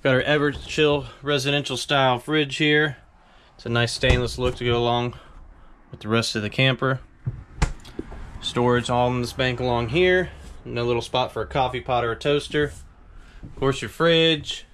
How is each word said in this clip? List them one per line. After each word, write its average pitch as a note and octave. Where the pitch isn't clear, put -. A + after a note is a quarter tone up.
Got C3+
our B2+
Everchill D3
residential C#3
style C3
fridge D3
here. D3+
It's -
a A#2
nice A#2
stainless B2
look B2
to B2
go A#2+
along A#2+
with -
the G#2+
rest A2+
of G#2+
the G#2
camper. C3
Storage B2
all B2
in B2
this A#2+
bank B2+
along A#2+
here. F3+
No A#2+
little A#2+
spot B2+
for A2+
a G#2
coffee B2+
pot B2
or A#2
a A2+
toaster. D3
Of -
course, C3+
your A#2
fridge D#3+